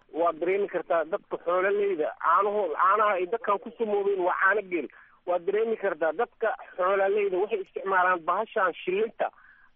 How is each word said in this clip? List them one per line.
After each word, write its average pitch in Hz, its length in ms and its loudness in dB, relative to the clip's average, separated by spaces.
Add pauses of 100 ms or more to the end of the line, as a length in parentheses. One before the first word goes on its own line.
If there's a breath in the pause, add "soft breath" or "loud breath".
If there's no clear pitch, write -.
(120)
waad 165 280 0
dareemi 185 280 0
kartaa 170 360 -2
dadka - 320 -6
xoololeyda, 185 720 0 (160)
caanuhu-, 196 480 2
caanaha 208 480 4
ay 180 60 -2
dadkan 208 340 -2
ku - 160 -12
samoobeen 202 480 0
waa 180 160 2
caano 196 220 4
geel. 175 260 -4 (380 soft breath)
Waad 175 180 0
dareemi 214 320 0
kartaa 202 360 -2
dadka 220 440 -4 (200)
xoololeyda 196 600 2
waxay 202 240 0
isticmaalaan 185 640 0
bahashaan 185 480 0
shilinta, 190 560 -2 (480 soft breath)